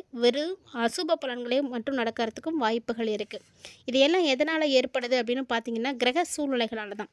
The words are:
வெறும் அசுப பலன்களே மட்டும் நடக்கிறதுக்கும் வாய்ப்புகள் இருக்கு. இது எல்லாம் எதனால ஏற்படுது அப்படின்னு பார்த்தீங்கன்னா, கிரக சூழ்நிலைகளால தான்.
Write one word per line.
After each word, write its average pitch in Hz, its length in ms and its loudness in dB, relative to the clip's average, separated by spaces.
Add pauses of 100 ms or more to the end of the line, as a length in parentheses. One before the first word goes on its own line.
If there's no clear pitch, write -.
(120)
வெறும் 269 440 0 (180)
அசுப 277 420 0
பலன்களே 247 460 -2
மட்டும் 254 360 -4
நடக்கிறதுக்கும் 233 600 -2
வாய்ப்புகள் 226 500 0
இருக்கு. 214 300 -4 (480)
இது 254 140 0
எல்லாம் 330 260 6
எதனால 302 420 2
ஏற்படுது 254 480 2
அப்படின்னு 247 320 0
பார்த்தீங்கன்னா, 233 480 -2
கிரக 254 280 2
சூழ்நிலைகளால 233 720 -2
தான். 208 180 -10